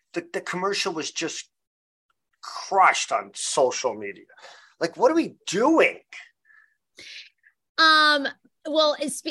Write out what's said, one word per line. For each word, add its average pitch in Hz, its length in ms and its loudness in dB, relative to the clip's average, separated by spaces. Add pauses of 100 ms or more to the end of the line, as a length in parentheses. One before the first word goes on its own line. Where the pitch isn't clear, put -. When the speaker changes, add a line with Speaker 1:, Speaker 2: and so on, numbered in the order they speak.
(140)
Speaker 1:
the, 170 200 -8
the 185 80 -6
commercial 190 500 -4
was 156 200 -6
just - 400 -8 (880)
crushed - 680 2
on 101 240 -4
social 127 580 0
media. 101 300 -12 (560)
Like, 170 180 -4
what 233 140 4
are 320 40 0
we 262 200 -2 (100)
doing? 202 540 2 (1800)
Speaker 2:
Um, 302 500 4 (400)
well, 302 320 0
it's, 294 320 -6